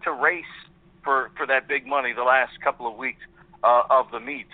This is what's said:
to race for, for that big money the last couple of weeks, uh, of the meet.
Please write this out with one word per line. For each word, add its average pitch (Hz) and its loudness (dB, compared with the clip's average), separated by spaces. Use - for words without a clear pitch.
to 170 -4
race 156 -2
for, 131 0
for 151 -6
that 131 0
big 139 -4
money 131 -2
the 120 -4
last 127 2
couple 127 -2
of 107 -16
weeks, 123 -8
uh, 120 6
of 131 2
the 117 -10
meet. 123 -12